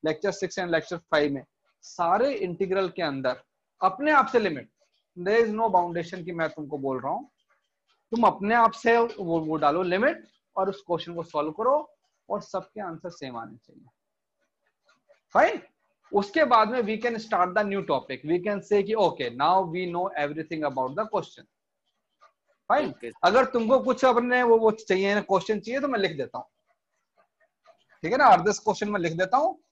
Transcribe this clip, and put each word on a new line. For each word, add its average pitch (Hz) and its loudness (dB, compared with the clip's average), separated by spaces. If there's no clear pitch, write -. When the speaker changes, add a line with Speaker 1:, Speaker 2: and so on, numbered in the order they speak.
Speaker 1:
lecture 156 -2
six 175 -6
and 180 -4
lecture 165 -2
five 151 0
में, 131 -8
सारे 214 0
integral 190 -2
के 175 -10
अंदर 131 -4
अपने 277 0
आप 294 4
से 240 0
limit, 156 -2
there 214 2
is 214 -4
no 226 0
boundation 175 -2
कि 175 -10
मैं 165 -2
तुमको 151 -10
बोल 135 -4
रहा 135 -6
हूँ, 254 -8
तुम 226 2
अपने 202 2
आप 226 4
से 233 4
वो, 190 0
वो 156 -2
डालो 151 2
limit 208 0
और 196 -2
उस 190 -8
क्वेश्चन 170 -6
को 170 -8
सॉल्व 156 -4
करो, 254 -2
और 202 -4
सबके - -10
आंसर 170 -12
सेम 131 -14
आने 110 -14
चाहिए, - -20
Fine? 330 4
उसके 202 2
बाद 226 6
में 247 -2
we 214 -4
can 233 -2
start 180 0
the 208 2
new 196 -4
topic, 139 -4
we 170 0
can 202 -4
say 202 4
कि 214 -4
okay, 156 0
now 175 4
we 180 -6
know 180 -4
everything 156 -6
about 131 -4
the 208 -6
question, - -8
Fine? 226 0
Speaker 2:
Okay। 117 -14
Speaker 1:
अगर 226 6
तुमको 240 2
कुछ 254 0
अपने 247 2
वो, 233 6
वो 220 4
चाहिए 196 0
ना, 208 0
question 202 -2
चाहिए, 254 -6
तो 277 -2
मैं 247 -2
लिख 170 -2
देता 127 -8
हूँ, - -12
ठीक 170 -4
है 262 0
ना, 277 8
और 185 10
this 196 0
question 208 -2
मैं 208 -2
लिख 165 -2
देता 185 0
हूँ। 320 0